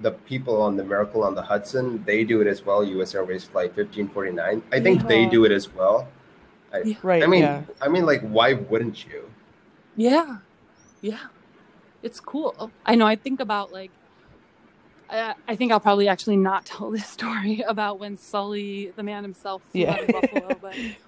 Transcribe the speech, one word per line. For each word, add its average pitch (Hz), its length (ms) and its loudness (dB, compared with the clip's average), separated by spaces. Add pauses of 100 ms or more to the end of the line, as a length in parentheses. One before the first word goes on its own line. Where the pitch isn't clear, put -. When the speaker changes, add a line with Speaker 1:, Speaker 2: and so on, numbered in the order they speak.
Speaker 1:
the 110 100 0
people 131 520 -4
on 104 140 0
the 98 60 -4
Miracle 104 400 0
on 95 120 0
the 90 80 -6
Hudson, 113 640 -4
they 107 160 2
do 110 180 2
it 104 60 4
as 98 180 -2
well, 101 180 2
U 92 200 -2
S 90 100 -6
Airways 92 320 -4
Flight 92 300 -4
fifteen 104 320 -4
forty-nine. 95 640 -4
I 131 80 2
think 190 280 4
they 113 180 6
Speaker 2:
Yeah. 113 40 2
Speaker 1:
do 113 160 8
it 104 60 6
as 98 200 0
well. 101 360 2 (640)
I, 92 100 -4
Speaker 3:
Yeah. 220 200 -4
Speaker 2:
Right, 180 200 2
Speaker 1:
I 160 40 4
mean, 180 160 6
Speaker 2:
yeah. 143 180 2 (180)
Speaker 1:
I 139 80 -2
mean, 170 200 2
like, 139 140 2
why 110 320 4
wouldn't 110 540 -2
you? - 220 -16 (680)
Speaker 3:
Yeah. 254 420 2 (640)
Yeah. 214 180 -8 (840)
It's - 160 -14
cool. 269 520 -8 (140)
I 220 100 4
know, 226 100 6
I 220 100 4
think 262 240 -6
about, 208 320 -6
like, 190 200 -16 (1160)
I, 220 240 -4 (140)
I 233 80 -4
think 233 160 0
I'll 214 80 6
probably 202 280 4
actually 196 300 2
not 190 280 2
tell - 260 -12
this 214 160 -6
<laughs> - 100 -16
story 220 500 -4
about 208 320 -4
when 202 180 -12
Sully, 202 800 -8
the 214 80 -10
man 208 200 -8
himself, 190 380 -12 (100)
flew 180 100 -2
Speaker 2:
Yeah. 165 120 2
Speaker 3:
out 196 100 -4
of 440 60 -2
Buffalo, 190 460 -2
Speaker 2:
<laughs> - 60 -10
Speaker 3:
but 190 120 -16
Speaker 2:
For 233 160 -10 (180)